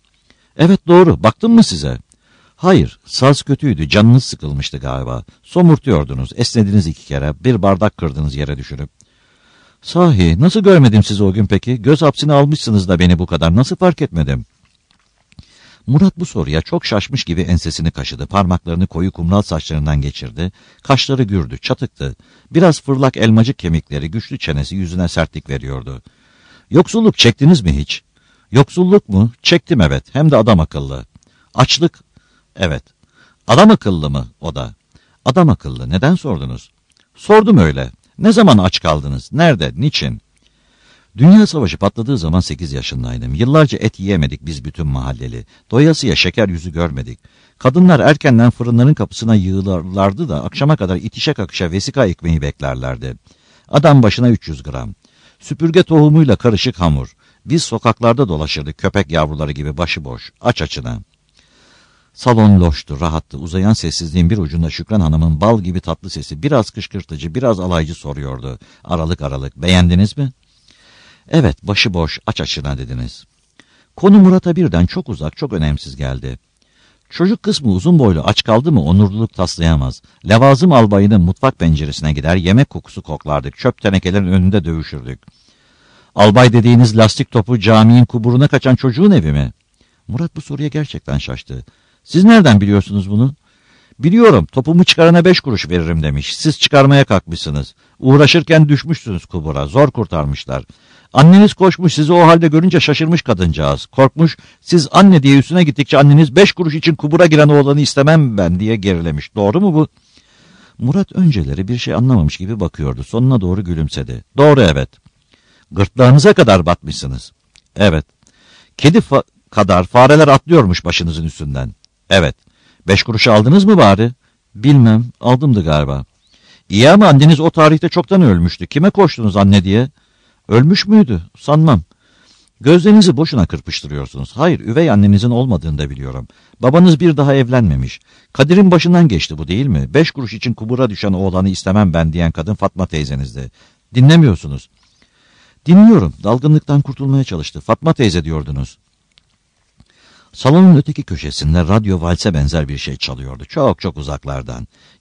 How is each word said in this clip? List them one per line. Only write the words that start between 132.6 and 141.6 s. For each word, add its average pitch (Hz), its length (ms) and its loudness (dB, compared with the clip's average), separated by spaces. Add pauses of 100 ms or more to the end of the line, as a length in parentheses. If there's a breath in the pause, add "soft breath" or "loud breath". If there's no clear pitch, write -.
"Gözlerinizi 175 560 4
boşuna 135 280 -2
kırpıştırıyorsunuz. 69 880 -10
Hayır, 135 260 0
üvey 143 320 -2
annenizin 101 380 2
olmadığını 98 480 -4
da 71 120 -6
biliyorum. 64 380 -14 (320 soft breath)
Babanız 156 400 4
bir 160 180 0
daha 139 180 2
evlenmemiş. 117 640 -2 (340 soft breath)
Kadir'in 180 380 4
başından 175 360 4
geçti 80 300 -4
bu, 76 100 -10
değil 107 200 -4
mi? 71 260 -4
Beş - 180 0
kuruş 113 220 -12
için 113 200 -8
kubura 120 360 -4
düşen 101 240 -6
oğlanı 92 360 -2
istemem 95 440 0